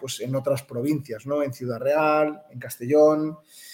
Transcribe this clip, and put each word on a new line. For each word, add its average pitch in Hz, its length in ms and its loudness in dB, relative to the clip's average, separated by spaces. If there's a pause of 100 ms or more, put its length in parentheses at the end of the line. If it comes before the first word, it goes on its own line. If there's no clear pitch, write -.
pues, 131 200 -8
en 127 140 -4
otras 135 280 0
provincias, 127 640 -4
¿no? 147 160 -2
En 139 100 -4
Ciudad 123 260 -6
Real, 151 720 2
en 127 80 -16
Castellón, 151 800 2 (380)